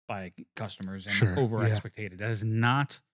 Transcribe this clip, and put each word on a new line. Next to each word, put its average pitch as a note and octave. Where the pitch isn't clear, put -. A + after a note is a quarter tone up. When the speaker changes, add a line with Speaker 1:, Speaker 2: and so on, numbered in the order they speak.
Speaker 1:
by F#2+
customers G2
and G2+
Speaker 2:
Sure, G2
yeah. C#3+
Speaker 1:
over-expectated. G#2+
That G#2+
is G#2
not A#2+